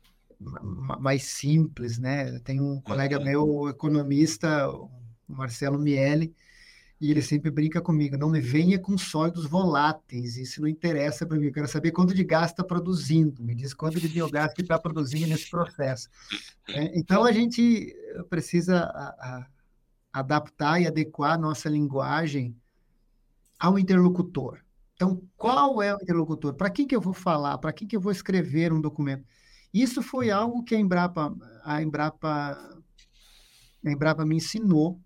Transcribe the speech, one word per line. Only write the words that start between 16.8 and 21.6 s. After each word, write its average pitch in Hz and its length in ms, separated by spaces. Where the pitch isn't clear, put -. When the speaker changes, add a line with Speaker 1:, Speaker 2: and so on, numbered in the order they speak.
Speaker 1:
Então, 185 300
a 240 80
gente 233 600
precisa 175 560
a, 139 240
a, 127 280
adaptar 147 680
e 170 60
adequar 151 460
a 165 40
nossa 156 320